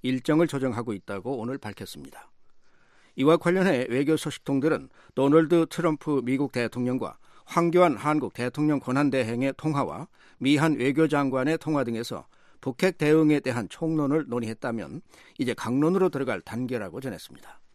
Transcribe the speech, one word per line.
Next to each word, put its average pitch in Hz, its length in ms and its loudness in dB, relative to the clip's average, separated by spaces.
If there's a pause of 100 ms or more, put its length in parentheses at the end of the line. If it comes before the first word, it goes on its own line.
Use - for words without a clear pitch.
일정을 139 460 2
조정하고 120 460 -4
있다고 101 440 -8
오늘 120 220 -8
밝혔습니다. - 720 -16 (880)
이와 151 200 4
관련해 180 520 2
외교 143 280 2
소식통들은 139 720 -2 (240)
도널드 156 560 4
트럼프 156 540 0
미국 131 280 -2
대통령과 123 680 -4 (280)
황교안 170 520 4
한국 147 360 -2
대통령 143 460 -2
권한대행의 131 760 0
통화와 135 500 -4 (320)
미한 147 360 2
외교장관의 139 840 0
통화 147 240 -2
등에서 113 420 -6 (360)
북핵 175 360 0
대응에 151 420 4
대한 117 300 -4
총론을 156 580 -2
논의했다면 117 760 -6 (380)
이제 123 140 -2
강론으로 160 560 0
들어갈 127 320 -4
단계라고 113 580 -8
전했습니다. - 600 -14 (160)